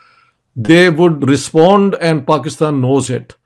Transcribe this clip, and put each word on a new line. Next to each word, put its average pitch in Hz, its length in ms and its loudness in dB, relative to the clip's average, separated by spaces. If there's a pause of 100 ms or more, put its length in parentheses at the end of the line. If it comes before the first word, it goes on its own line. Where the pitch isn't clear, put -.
(580)
They 165 380 2
would 165 240 0
respond 160 720 2
and 165 300 -2 (100)
Pakistan 151 420 -4 (120)
knows 131 260 -2
it। 120 120 -8 (240)